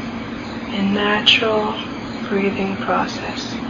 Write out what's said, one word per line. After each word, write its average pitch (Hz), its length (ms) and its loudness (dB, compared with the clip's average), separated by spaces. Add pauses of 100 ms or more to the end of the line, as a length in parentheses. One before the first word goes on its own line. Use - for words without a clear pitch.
(720)
in 196 220 2
natural 214 840 4 (520)
breathing 196 500 2
process. - 800 -2 (120)